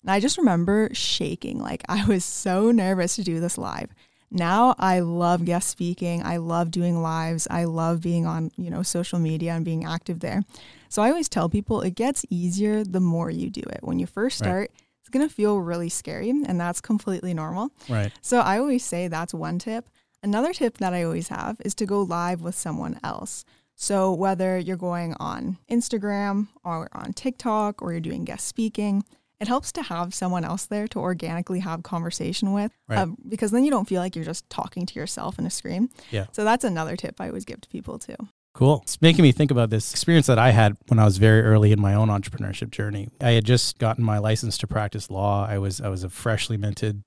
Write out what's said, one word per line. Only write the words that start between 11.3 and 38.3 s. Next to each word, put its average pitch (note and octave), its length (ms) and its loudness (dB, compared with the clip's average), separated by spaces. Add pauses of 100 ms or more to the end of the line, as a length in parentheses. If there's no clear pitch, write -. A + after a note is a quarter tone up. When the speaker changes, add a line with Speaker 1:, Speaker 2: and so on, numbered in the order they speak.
Speaker 1:
people G#3 320 -2
it F3+ 140 -2
gets C4 340 -2
easier G3+ 540 0
the F#3 160 -2
more E3+ 300 2
you E3 200 -4
do - 120 -10
it. - 200 -10
When - 180 -4
you F3+ 60 -2
first G#3+ 360 -2
Speaker 2:
Right. A#2 60 0
Speaker 1:
start, F#3+ 240 -2 (280)
it's - 100 -20
gonna C#4+ 200 2
feel G#3 320 2
really E3+ 260 -4
scary, - 420 -6
and C4 300 0
that's F3 220 -4
completely F#3+ 520 -2
normal. E3+ 360 -4 (180)
Speaker 2:
Right. G#2+ 240 -2 (100)
Speaker 1:
So B3 180 2
I G3 200 2
always C4 240 0
say F3+ 240 -4
that's E3 260 -6
one E3+ 260 -4
tip. A3+ 280 -8 (340)
Another A3 300 0
tip C4 280 -2
that F#3 140 -2
I F3 100 -2
always E3 260 -4
have - 340 -8
is G3 120 -4
to G#3+ 100 -2
go G3+ 160 0
live F3 400 -2
with E3+ 140 -8
someone - 500 -6
else. - 400 -10 (300)
So F#3+ 360 0
whether F#3 460 0
you're F3+ 180 -4
going F3 460 -4
on - 360 -6 (140)
Instagram G3+ 760 -2 (180)
or E3 260 -8
on - 220 -10
TikTok G#3+ 680 -4
or F3 120 -6
you're E3+ 80 -4
doing E3 240 -6
guest - 220 -10
speaking, G#3 580 -2 (340)
it G#3 80 -4
helps B3+ 260 -2
to D#4+ 100 -6
have F3 320 -6
someone F3+ 280 -2
else E3 220 -6
there G#3 220 -4
to - 120 -6
organically F3 600 -4
have F3 240 -6
conversation F3+ 720 -4
with, G#3 180 -2 (180)
Speaker 2:
Right. A2+ 80 0
Speaker 1:
uh, G3 80 2 (240)
because G#3+ 220 -2
then B3 120 4
you D4 60 4
don't A3 180 2
feel F3+ 140 0
like F3+ 140 -4
you're E3 100 -6
just E3 240 -10
talking - 380 -6
to - 120 -12
yourself - 380 -8
in - 80 -4
a F3 60 -4
screen. F#3+ 380 -2 (200)
Speaker 2:
Yeah. G2+ 220 -2
Speaker 1:
So G#3 120 -4
that's A3+ 200 2
another E3+ 320 -2
tip - 260 -10
I F#3+ 60 -8
always - 180 -10
give - 160 -14
to - 80 -20
people - 300 -12
too. - 160 -14 (400)